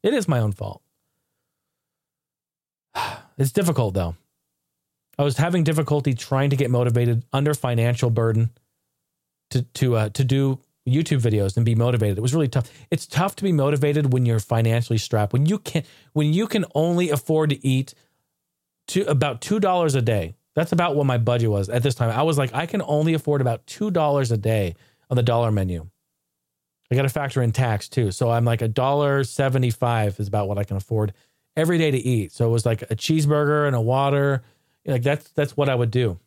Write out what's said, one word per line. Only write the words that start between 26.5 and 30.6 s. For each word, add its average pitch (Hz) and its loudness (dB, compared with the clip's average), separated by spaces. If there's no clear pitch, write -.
I 123 2
gotta 135 2
factor 139 -4
in 113 0
tax 113 -2
too. 110 0
So 117 -2
I'm 120 2
like, 117 0
"A 113 -2
dollar 139 0
seventy-five 120 0
is 101 -6
about 101 -2
what 101 -4
I 104 -2